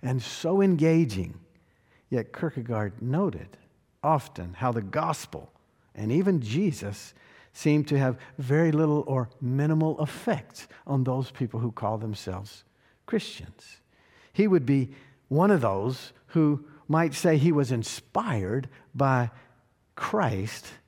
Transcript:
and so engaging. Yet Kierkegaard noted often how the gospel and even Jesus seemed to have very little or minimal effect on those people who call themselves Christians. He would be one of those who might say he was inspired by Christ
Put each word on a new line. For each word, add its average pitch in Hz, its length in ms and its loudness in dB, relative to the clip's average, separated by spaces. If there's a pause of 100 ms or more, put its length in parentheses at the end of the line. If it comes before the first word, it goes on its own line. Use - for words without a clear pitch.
and 127 220 -2
so 190 400 0
engaging. 160 720 2 (720)
Yet 120 240 -4
Kierkegaard 113 680 -4
noted 131 540 -4 (480)
often 104 500 -2
how 127 160 -2
the 113 100 -2
gospel 151 720 -6 (420)
and 107 200 -4
even 180 280 2
Jesus 117 720 -4 (380)
seemed 151 360 2
to 143 100 2
have 131 180 2 (220)
very 151 320 2
little 151 380 2
or 127 200 0 (120)
minimal 151 580 0
effect - 720 -6 (180)
on 139 160 0
those 131 300 -2
people 113 260 -6
who 117 140 -2
call 107 260 -4
themselves 101 640 -10 (440)
Christians. - 760 -8 (520)
He 208 140 4
would 180 180 4
be 135 260 2 (360)
one 170 240 4
of 170 120 6
those 107 500 -2 (140)
who 147 380 2 (220)
might 160 280 2
say 160 240 4
he 156 120 4
was 143 220 2
inspired 123 960 -4 (260)
by 127 380 2 (640)
Christ 107 720 -4 (200)